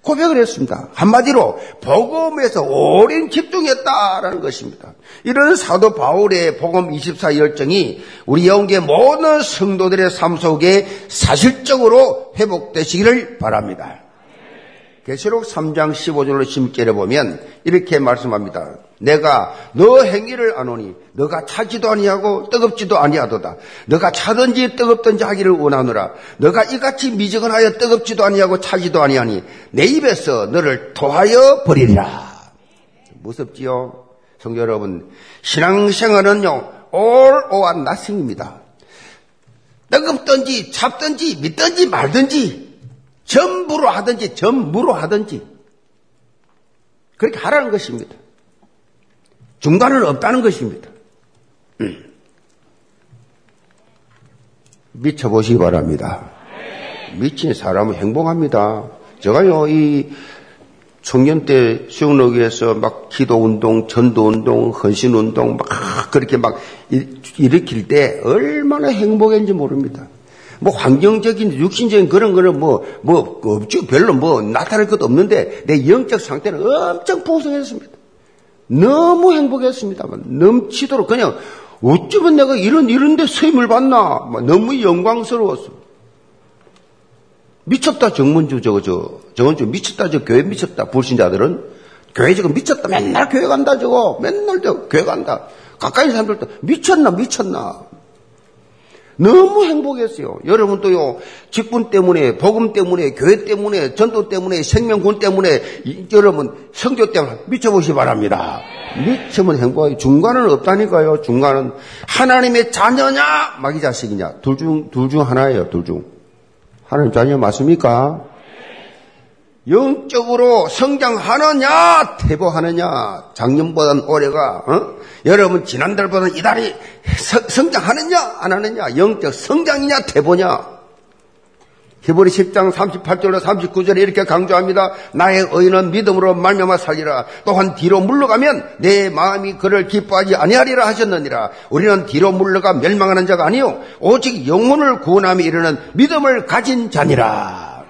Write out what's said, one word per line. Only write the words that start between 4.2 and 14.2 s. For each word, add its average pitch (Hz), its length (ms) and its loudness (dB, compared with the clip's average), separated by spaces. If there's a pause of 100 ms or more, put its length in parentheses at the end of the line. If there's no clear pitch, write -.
것입니다. - 540 -12 (300)
이런 285 320 4
사도 190 380 2
바울의 170 640 0
복음 170 340 -2
이십사 147 440 -4
열정이 151 640 0 (260)
우리 170 200 2
영계 196 320 4
모든 285 640 2
성도들의 185 720 0
삶 170 240 -2
속에 170 500 2 (220)
사실적으로 240 1300 2
회복되시기를 196 1000 -2
바랍니다. 107 640 -6 (1000)